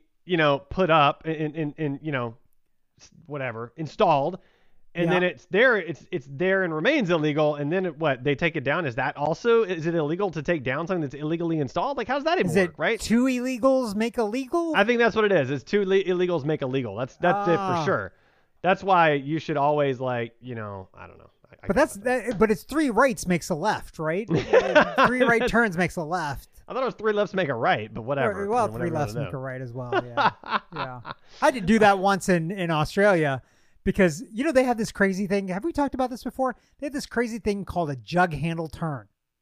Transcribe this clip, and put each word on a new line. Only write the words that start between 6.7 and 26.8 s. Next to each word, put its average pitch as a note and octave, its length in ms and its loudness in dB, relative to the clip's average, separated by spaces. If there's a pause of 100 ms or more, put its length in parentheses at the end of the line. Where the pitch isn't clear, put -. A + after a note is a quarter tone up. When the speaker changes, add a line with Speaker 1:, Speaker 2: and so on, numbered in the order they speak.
Speaker 1:
remains G#3 340 0
illegal. D3+ 460 2
And C#3+ 160 -4
then F#3 140 -2
it, D#3 120 -6
what, C3+ 280 -2
they C#3+ 100 2
take E3 220 2
it C3 80 -2
down? D#3 200 0
Is A#2+ 100 -4
that C3+ 200 -2
also, A3 480 2
is F3 220 -2
it E3+ 100 0
illegal E3+ 360 0
to D#3+ 120 -6
take E3 220 0
down C#3 200 -2
something F#3 160 -2
that's C#3+ 140 -4
illegally D#3+ 440 -2
installed? F3+ 380 -2
Like, A#3+ 120 -6
how C4 60 0
does C#4+ 100 -4
that E4+ 140 2
even F#3 120 2
Speaker 2:
Is E3+ 60 4
it F3+ 140 4
Speaker 1:
work, - 80 -20
right? G3+ 200 0
Speaker 2:
two A#3 260 2
illegals B3+ 720 0
make A3+ 220 -2
a A#3+ 80 0
legal? C4+ 500 -2
Speaker 1:
I C4 80 6
think A#3+ 160 2
that's A#3 160 4
what G#3+ 80 2
it G3+ 80 2
is. C#3+ 180 2
It's C#3 140 -4
two G3+ 220 0
le-, F#3+ 180 2
illegals F3 400 0
make D3+ 180 -2
a C#3 60 -4
legal. B2 300 -4
That's, B2 200 -8
that's F#3 300 0
it E3+ 80 4
for G3 60 -2
Speaker 2:
Ah. F3 240 -2
Speaker 1:
sure. A2+ 260 -2 (520)
That's F#3+ 200 2
why F3 300 4
you C#3+ 260 -2
should D#3 180 -4
always, C#3+ 440 2
like, A#2+ 400 -4
you B2 140 -12
know, G2+ 380 -10
I F2+ 140 -20
don't E2 100 -20
know. - 120 -20 (200)
I, - 40 -20 (100)
I - 40 -12
Speaker 2:
But F#3+ 100 0
Speaker 1:
guess D4 180 0
Speaker 2:
that's, A3 320 -4
that, A3+ 100 -6
but G#3+ 140 4
it's G3+ 120 -2
three D4 260 -2
rights A#3 360 2
makes F3 240 -2
a F3+ 60 -2
left, E3 420 -4
right? E3 300 -4
Speaker 1:
<laughs> C4+ 800 4
Speaker 2:
Three B3 160 2
right A#3 160 4
Speaker 1:
That's A#3 120 0
Speaker 2:
turns G#3 260 2
makes F3+ 180 -2
a F3 80 -6
left. D3+ 460 -6 (180)
Speaker 1:
I - 60 -12
thought B3+ 100 -4